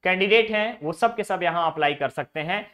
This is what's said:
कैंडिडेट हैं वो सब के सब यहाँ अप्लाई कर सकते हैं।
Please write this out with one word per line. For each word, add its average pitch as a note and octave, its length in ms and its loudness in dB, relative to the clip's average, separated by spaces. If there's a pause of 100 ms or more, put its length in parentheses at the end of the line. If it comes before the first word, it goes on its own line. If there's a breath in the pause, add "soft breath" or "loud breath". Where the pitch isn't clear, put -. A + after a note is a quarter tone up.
कैंडिडेट G3+ 480 4
हैं A3 320 -2
वो D#3 100 -4
सब A#3 220 0
के G#3 80 -4
सब F3+ 200 -2
यहाँ E3+ 240 0
अप्लाई D3+ 280 0
कर C#3+ 140 -2
सकते D3 300 -8
हैं। F#3 340 -4